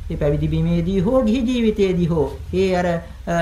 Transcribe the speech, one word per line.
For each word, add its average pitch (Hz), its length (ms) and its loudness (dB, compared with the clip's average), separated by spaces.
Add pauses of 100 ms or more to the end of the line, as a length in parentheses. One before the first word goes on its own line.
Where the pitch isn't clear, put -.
මේ 160 140 -8
පැවිදි 151 300 0
බීමේදී 170 520 0
හෝ 247 240 2
ගිහි 220 180 2
ජීවිතයේදී 214 680 2
හෝ 151 200 2 (240)
ඒ 185 240 2
අර, 180 120 0
අ, 170 540 -4